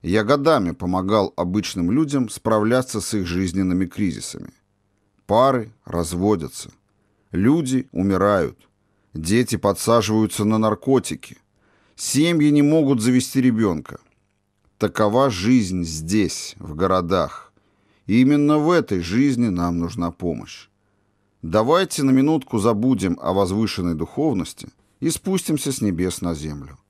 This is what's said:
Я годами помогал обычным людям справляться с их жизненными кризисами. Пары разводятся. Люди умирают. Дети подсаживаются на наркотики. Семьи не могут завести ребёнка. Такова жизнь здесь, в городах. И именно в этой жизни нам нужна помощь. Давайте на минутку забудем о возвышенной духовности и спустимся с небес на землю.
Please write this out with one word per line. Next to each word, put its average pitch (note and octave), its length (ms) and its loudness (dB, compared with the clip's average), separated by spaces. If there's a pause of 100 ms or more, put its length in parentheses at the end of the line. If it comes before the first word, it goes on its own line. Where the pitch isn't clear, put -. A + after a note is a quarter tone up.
Я G2+ 240 0
годами C#3 460 2
помогал F#2 680 0
обычным F2+ 540 -2
людям C#3 400 0
справляться A2+ 720 0
с - 100 -8
их G2 140 -2
жизненными F#2 580 0
кризисами. - 720 -6 (720)
Пары B2 480 2 (100)
разводятся. F2 880 -2 (600)
Люди B2+ 600 0
умирают. F#2+ 720 0 (460)
Дети G#2 440 0
подсаживаются G#2+ 920 0
на A2 100 2
наркотики. A2 800 -2 (580)
Семьи D3+ 560 2
не D3 120 4
могут C#3+ 380 4
завести B2+ 400 2
ребёнка. G#2+ 600 0 (800)
Такова A2+ 520 2
жизнь F#2 540 0
здесь, E2 760 -4
в - 160 -14
городах. F2+ 760 -2 (540)
И A#2 160 4
именно D3 360 4
в D3+ 120 0
этой D3+ 300 0
жизни A#2+ 480 0
нам F2 300 -2
нужна E2+ 320 -4
помощь. D#2+ 580 -8 (760)
Давайте A#2+ 600 2
на C3+ 80 4
минутку C3+ 480 2
забудем G#2 600 0
о D#2+ 120 -2
возвышенной F#2+ 640 0
духовности F#2 760 -4 (300)
и E3 100 -2
спустимся D#3+ 600 -4
с B2+ 100 -6
небес F2+ 420 -2
на F2 120 -4
землю. C#2+ 440 -12 (120)